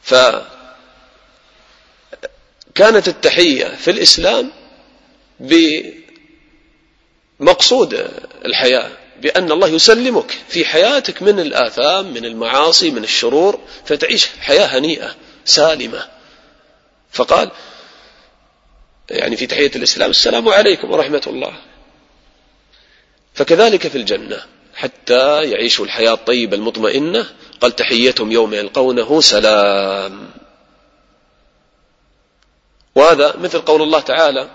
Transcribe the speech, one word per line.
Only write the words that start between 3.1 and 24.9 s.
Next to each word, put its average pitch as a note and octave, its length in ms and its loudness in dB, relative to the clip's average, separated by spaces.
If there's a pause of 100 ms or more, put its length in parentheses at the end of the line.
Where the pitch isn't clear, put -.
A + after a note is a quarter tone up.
في - 260 -4
الإسلام G3 600 0 (3000)
بمقصود F3 720 2 (360)
الحياة، B2+ 460 0 (300)
بأن D#3+ 300 -2
الله F3 160 2
يسلمك A3 680 2 (120)
في E3 160 -2
حياتك G#3 560 0
من G3+ 180 2
الآثام، D3+ 760 -2
من A#2 120 -10
المعاصي، C3 680 0
من A2+ 120 -6
الشرور، C#3+ 560 0 (260)
فتعيش D3+ 420 -2
حياة E3 380 2
هنيئة D3 500 -4 (300)
سالمة. D3 640 0 (1040)
فقال - 400 0 (1600)
يعني - 280 -2
في B2+ 100 -6
تحية C#3+ 280 0
الإسلام: - 340 -2
"السلام A3+ 400 0
عليكم G3+ 420 2
ورحمة C#3+ 360 -2
الله". - 260 -8 (1800)
فكذلك F3+ 540 2
في C#3 100 -6
الجنة، G#2 480 -6 (300)
حتى C3+ 760 0